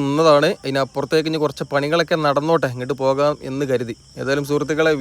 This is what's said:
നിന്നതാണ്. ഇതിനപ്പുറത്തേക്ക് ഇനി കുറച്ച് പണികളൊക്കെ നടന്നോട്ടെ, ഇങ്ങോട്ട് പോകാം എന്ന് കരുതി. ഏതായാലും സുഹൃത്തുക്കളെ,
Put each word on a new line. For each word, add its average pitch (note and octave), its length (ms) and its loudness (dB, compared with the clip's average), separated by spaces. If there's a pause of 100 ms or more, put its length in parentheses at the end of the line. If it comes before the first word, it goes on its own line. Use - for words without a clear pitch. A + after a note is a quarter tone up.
നിന്നതാണ്. D3 440 4 (200)
ഇതിനപ്പുറത്തേക്ക് C#3 640 -2
ഇനി D#3+ 100 -2
കുറച്ച് D3+ 300 -2
പണികളൊക്കെ D3+ 520 0
നടന്നോട്ടെ, D3 500 2
ഇങ്ങോട്ട് B2+ 280 -4
പോകാം C#3 320 2 (160)
എന്ന് C3+ 220 -4
കരുതി. A#2 240 -2 (240)
ഏതായാലും C#3 300 -2
സുഹൃത്തുക്കളെ, D3 520 0